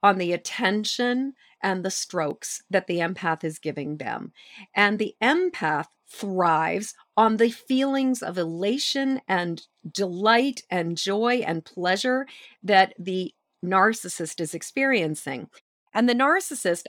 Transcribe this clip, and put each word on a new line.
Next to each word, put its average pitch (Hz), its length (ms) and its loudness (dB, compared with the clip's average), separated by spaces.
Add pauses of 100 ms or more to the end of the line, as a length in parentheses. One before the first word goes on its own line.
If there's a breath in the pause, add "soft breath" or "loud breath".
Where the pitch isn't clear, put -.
on 196 140 6
the 175 160 0
attention 240 1000 -2 (280 soft breath)
and 185 240 -2
the 190 60 -4
strokes - 800 -6
that 185 180 0
the 175 100 -2
empath 170 460 -2
is 156 160 -6
giving 151 380 -6
them. - 360 -8 (420 loud breath)
And 208 220 4
the 214 240 -4
empath 220 680 0 (220)
thrives 175 840 0 (200 soft breath)
on 220 220 4
the 233 140 4
feelings 262 720 0
of 175 140 -8
elation 226 880 -2
and 175 380 -2 (240)
delight 214 800 0
and 170 280 -2
joy 226 480 0
and 165 180 -4
pleasure 202 640 -2 (380 loud breath)
that 190 340 6
the 185 360 -4 (300)
narcissist 185 800 0
is 156 120 -6
experiencing. 160 960 -2 (440 soft breath)
And 240 160 4
the 240 60 2
narcissist, 269 720 0